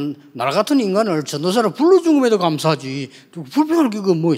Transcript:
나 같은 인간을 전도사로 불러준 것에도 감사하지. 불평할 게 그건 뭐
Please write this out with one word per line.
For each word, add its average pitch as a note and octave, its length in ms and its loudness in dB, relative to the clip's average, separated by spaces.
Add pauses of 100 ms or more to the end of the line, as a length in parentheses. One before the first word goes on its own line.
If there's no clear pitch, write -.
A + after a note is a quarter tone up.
(320)
나 B2 240 -6
같은 A#3+ 240 0
인간을 F#3+ 460 0
전도사로 F3+ 500 -2
불러준 E4+ 460 4
것에도 A3 180 2
감사하지. C#3 720 -2 (400)
불평할 D#4 380 2
게 G#3 100 -6
그건 F#3 220 0
뭐 E3 160 2